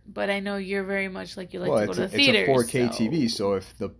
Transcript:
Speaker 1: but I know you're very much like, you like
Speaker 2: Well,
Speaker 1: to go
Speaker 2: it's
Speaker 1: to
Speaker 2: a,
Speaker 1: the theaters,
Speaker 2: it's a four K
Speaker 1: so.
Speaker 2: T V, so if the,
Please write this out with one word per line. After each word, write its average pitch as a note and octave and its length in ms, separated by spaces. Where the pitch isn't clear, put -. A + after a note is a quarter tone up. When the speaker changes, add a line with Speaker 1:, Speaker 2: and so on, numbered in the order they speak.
Speaker 1:
but G3+ 220
I G3 100
know G3+ 160
you're G3 300
very G3 240
much F#3+ 280
like, F3+ 160
you F3 60
like F3 100
Speaker 2:
Well, A#2 120
Speaker 1:
to - 60
go - 40
Speaker 2:
it's F3+ 60
Speaker 1:
to - 80
Speaker 2:
a, - 20
Speaker 1:
the G3+ 100
theaters, B3 240
Speaker 2:
it's - 80
a C3+ 40
four B2 100
K B2 240
Speaker 1:
so. A#2 100
Speaker 2:
T A2+ 120
V, D3 180
so G2+ 260
if - 240
the, G2 120